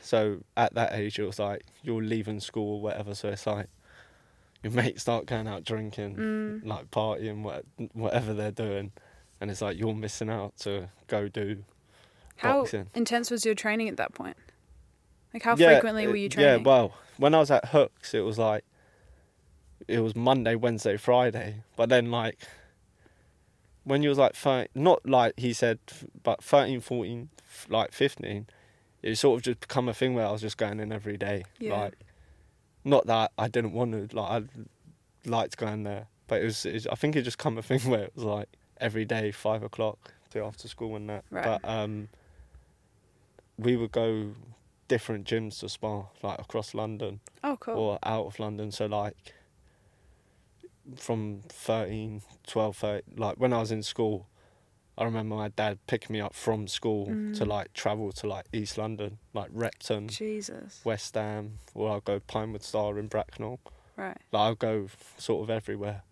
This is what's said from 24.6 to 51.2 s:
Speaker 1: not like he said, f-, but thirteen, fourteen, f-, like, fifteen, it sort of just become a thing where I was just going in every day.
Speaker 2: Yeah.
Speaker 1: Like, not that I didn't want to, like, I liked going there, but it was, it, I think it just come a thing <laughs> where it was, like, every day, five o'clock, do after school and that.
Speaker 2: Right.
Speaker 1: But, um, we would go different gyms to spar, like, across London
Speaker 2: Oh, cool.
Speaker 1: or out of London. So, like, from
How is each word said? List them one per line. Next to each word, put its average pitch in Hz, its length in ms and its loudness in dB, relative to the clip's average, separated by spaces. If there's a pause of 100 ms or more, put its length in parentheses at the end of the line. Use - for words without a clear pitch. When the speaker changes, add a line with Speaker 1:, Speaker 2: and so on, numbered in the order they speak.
Speaker 1:
not 156 300 6
like 127 320 6
he 127 160 0
said, 113 260 2 (100)
f-, - 160 -16 (180)
but - 200 2
thirteen, 131 380 6
fourteen, 120 480 -6 (100)
f-, - 300 -20
like, 110 220 0
fifteen, 110 560 -2 (540)
it 110 140 -2
sort 120 240 6
of 123 40 -8
just 123 180 -2
become 123 280 0
a 110 40 -4
thing 131 200 2
where 117 120 2
I 101 60 0
was 107 100 -4
just 107 160 -6
going 107 220 -2
in 107 120 -6
every 104 260 -6
day. 101 260 -2 (160)
Speaker 2:
Yeah. 214 220 -4
Speaker 1:
Like, 104 120 -4 (920)
not 139 220 6
that 110 300 2
I 107 100 0
didn't 110 260 0
want 117 200 0
to, 107 220 -6
like, 107 280 -2
I - 880 -18
liked 117 280 0
going 107 260 -4
there, 101 240 -6 (200)
but 107 140 2
it 98 40 0
was, 110 200 -2
it, 110 260 -4
I 113 40 -2
think 147 200 0
it 139 80 2
just 120 140 -6
come 120 200 -2
a 113 40 -6
thing 135 180 2
<laughs> 113 100 0
where 110 140 4
it - 120 -10
was, 135 80 -8
like, 104 260 -2 (280)
every 110 280 -2
day, 110 260 -2
five 110 320 -2
o'clock, 107 500 -4 (180)
do 107 140 -4
after 107 220 -12
school 113 280 -8
and 104 140 -8
that. 104 220 -10
Speaker 2:
Right. 104 300 -2
Speaker 1:
But, - 80 -8
um, 107 400 -4 (1500)
we 120 180 2
would 113 160 -2
go 110 420 0 (540)
different 110 400 -2
gyms 110 340 -4
to 101 80 -10
spar, 104 380 -6 (140)
like, - 180 -6
across - 340 -6
London 107 480 -6 (220)
Speaker 2:
Oh, 285 140 -4
cool. 226 200 -8
Speaker 1:
or 104 260 -2
out 110 220 -2
of - 140 -12
London. 107 320 -6
So, 107 140 -4
like, 104 480 -6 (1600)
from 107 520 -6